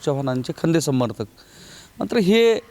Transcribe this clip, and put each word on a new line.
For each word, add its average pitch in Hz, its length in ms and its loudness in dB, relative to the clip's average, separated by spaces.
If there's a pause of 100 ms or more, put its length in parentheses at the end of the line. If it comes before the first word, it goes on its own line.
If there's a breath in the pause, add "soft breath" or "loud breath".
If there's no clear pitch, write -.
चव्हाणांचे 135 460 -4 (100)
खंदे 165 180 2
समर्थक. 123 440 -2 (760 loud breath)
मात्र - 180 -4
हे 226 440 4 (100)